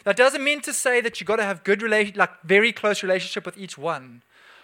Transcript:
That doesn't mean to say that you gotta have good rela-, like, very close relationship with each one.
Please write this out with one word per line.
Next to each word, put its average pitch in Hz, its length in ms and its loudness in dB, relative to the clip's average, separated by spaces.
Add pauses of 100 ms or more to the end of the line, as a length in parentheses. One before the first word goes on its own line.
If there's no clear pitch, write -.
That 202 100 2
doesn't 269 280 4
mean 294 180 -2
to 294 120 -10
say 247 280 0
that 226 180 -4
you 180 60 -10
gotta 214 180 0
have 196 220 -6
good 202 160 2
rela-, 214 340 0
like, 190 280 0
very 202 280 4
close 208 320 -2
relationship 185 420 -2
with 175 120 -14
each 190 200 -16
one. 131 440 -8 (420)